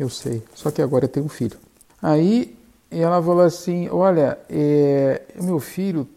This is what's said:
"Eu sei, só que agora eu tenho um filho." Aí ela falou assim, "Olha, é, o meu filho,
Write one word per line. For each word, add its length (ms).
"Eu 80
sei, 340
só 160
que 100
agora 240
eu 60
tenho 160
um 20
filho." 300
Aí 560
ela 320
falou 200
assim, 480
"Olha, 480
é, 720
o 40
meu 180
filho, 560